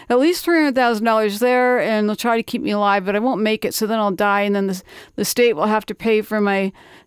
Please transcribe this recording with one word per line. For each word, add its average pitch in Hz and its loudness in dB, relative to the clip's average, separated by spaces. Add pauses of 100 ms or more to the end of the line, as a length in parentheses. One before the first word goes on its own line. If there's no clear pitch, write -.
at 247 2
least 339 0
three 339 2
hundred 285 2
thousand 233 0
dollars 214 0
there, 247 2
and 214 0
they'll 214 -2
try 233 0
to 226 -2
keep - -6
me 202 -4
alive, 202 0
but 202 -2
I 208 0
won't 220 -2
make 214 0
it. - -4
So 220 -2
then 226 -2
I'll 208 0
die, 202 0
and 202 0
then 196 0
the, 185 -6 (340)
the - -4
state 240 2
will 160 0
have 214 0
to 202 -10
pay 214 0
for 214 -4
my, 196 0 (340)